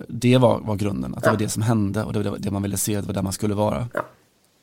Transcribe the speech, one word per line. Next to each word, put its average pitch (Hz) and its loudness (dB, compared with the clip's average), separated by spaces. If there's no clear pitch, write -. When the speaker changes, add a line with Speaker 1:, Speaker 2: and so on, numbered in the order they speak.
Speaker 1:
det 123 4
var, 117 6
var 104 -4
grunden. 92 -4
Att - -6
det - 4
Speaker 2:
Ja. - 4
Speaker 1:
var 104 0
det 107 0
som 107 -2
hände 107 2
och - -6
det 104 0
var 101 -6
det 104 -4
man 98 -2
ville 98 -2
se. 104 -2
Det 87 -6
var 98 -4
där 98 -2
man 95 -2
skulle 104 -2
vara. 107 0
Speaker 2:
Ja. - -2